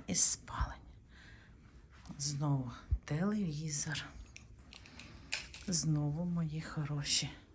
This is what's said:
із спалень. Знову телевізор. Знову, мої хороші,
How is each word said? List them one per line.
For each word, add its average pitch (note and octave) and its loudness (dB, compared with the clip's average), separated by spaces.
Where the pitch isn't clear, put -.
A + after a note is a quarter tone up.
із F#3 2
спалень. - 4
Знову C#3+ 2
телевізор. D#3 2
Знову, D3+ 4
мої E3 0
хороші, D3 0